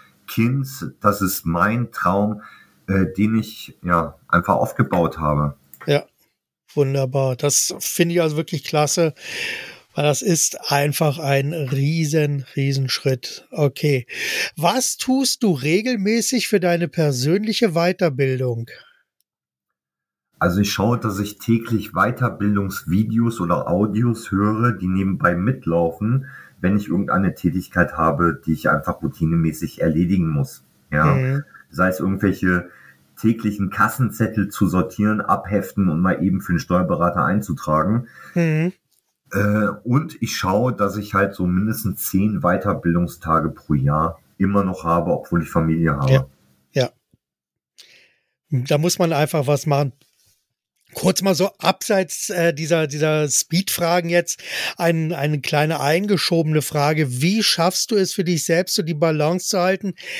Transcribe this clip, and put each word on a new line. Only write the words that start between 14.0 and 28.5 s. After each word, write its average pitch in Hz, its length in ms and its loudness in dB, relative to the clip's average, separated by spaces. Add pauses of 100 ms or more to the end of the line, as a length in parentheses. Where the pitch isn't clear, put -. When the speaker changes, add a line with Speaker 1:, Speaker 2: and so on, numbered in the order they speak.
Speaker 2:
Was 190 400 0
tust 262 480 -2
du 208 80 4
regelmäßig 208 960 0
für 202 140 2
deine 175 260 2
persönliche 165 840 0
Weiterbildung? 131 960 0 (1700)
Speaker 1:
Also 90 220 2
ich 98 100 0
schaue, 113 260 0
dass 101 220 -4
ich 101 200 -6
täglich 113 520 0
Weiterbildungsvideos 104 1500 0
oder 85 260 0
Audios 107 640 0
höre, 107 400 2
die 92 160 -4
nebenbei 92 480 0
mitlaufen, 98 920 0 (320)
wenn 98 180 2
ich 101 120 -4
irgendeine 92 440 0
Tätigkeit 90 600 0
habe, 80 520 2
die 80 80 2